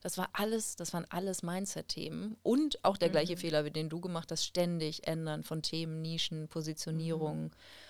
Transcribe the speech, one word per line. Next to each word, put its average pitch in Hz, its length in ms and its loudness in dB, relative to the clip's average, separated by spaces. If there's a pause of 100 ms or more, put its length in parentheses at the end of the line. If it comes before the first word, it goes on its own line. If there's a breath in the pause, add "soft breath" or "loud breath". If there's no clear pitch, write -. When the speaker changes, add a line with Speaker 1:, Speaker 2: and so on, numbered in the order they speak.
Speaker 1:
das - 180 -4
war 185 140 0
alles, 220 440 0
das 170 160 -6
waren 170 160 -2
alles 185 340 -2
Mindset-Themen. 180 1000 -4
Und 269 420 4
auch 190 120 8
der 170 140 4
gleiche 165 260 4
Speaker 2:
Mhm. - 20 -10
Speaker 1:
Fehler, 156 260 2
wie 151 60 -2
den 156 180 -2
du 165 120 -4
gemacht 175 320 -4
hast, 156 120 0
ständig 170 640 0
ändern 156 380 0
von 160 180 -4
Themen, 160 400 -2
Nischen, 160 460 -2
Positionierung. 160 960 -2
Speaker 2:
Mhm. 156 60 -4 (400 loud breath)